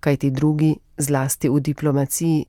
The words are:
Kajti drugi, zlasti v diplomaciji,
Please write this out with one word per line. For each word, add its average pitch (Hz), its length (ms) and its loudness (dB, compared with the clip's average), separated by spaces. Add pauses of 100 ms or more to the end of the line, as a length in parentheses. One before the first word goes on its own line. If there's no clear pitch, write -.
Kajti 143 300 0
drugi, 151 460 2 (220)
zlasti 139 500 -2
v 143 120 2
diplomaciji, 151 880 0